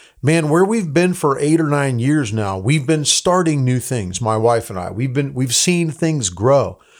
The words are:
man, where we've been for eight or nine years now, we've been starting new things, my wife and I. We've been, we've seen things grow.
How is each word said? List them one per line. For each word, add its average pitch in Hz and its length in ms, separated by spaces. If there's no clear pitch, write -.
man, 151 280
where 170 160
we've 196 280
been 175 200
for 143 260
eight 156 220
or 156 60
nine 139 320
years 131 340
now, 101 240
we've 127 300
been 156 180
starting 165 580
new 127 160
things, 98 420
my 110 140
wife 113 340
and 95 100
I. 87 120
We've 123 220
been, 139 200
we've 127 220
seen 170 360
things 151 380
grow. 98 500